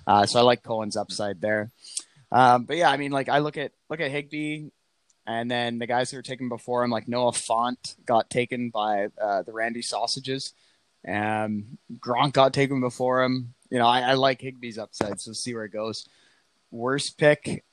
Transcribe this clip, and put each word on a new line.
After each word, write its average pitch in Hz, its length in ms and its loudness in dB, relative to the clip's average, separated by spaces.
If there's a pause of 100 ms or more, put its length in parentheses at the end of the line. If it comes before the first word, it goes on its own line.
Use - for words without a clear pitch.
Uh, 101 180 6
so 120 140 2
I 120 40 8
like 123 200 4
Cohen's 110 340 -6
upside 101 440 -6
there. 107 280 -2 (600)
Um, 123 320 6
but 143 140 -6
yeah, 170 120 4
I 135 80 2
mean, 143 140 -4
like, 135 180 -2
I 135 100 4
look 151 180 -2
at, 139 140 -6 (180)
look 131 120 -6
at 151 100 -2
Higbee, 151 580 -8 (580)
and 117 220 -4
then 120 300 -2
the 117 80 -8
guys 123 240 -2
who 139 60 -12
were 127 40 -14
taken 127 280 -10
before 123 340 -4
him, 120 80 0
like 110 160 -4
Noah 120 240 0
Fant 120 640 -4 (100)
got 117 240 2
taken 123 400 -2
by, 104 380 0 (120)
uh, 101 220 -2
the 98 100 -10
Randy 113 300 -6
Sausages. 131 720 -6 (540)
Um, 107 720 -4 (200)
Gronk 123 340 4
got 135 200 6
taken 139 280 0
before 127 420 0
him. 127 320 -4 (160)
You 127 80 0
know, 120 80 6
I, 127 140 6
I 127 120 2
like 135 280 2
Higbee's 123 360 -12
upside, 104 420 -6
so 113 140 -14
see 120 220 -8
where 110 100 -8
it 98 60 -12
goes. 107 360 -6 (600)
Worst 127 480 -4
pick - 540 2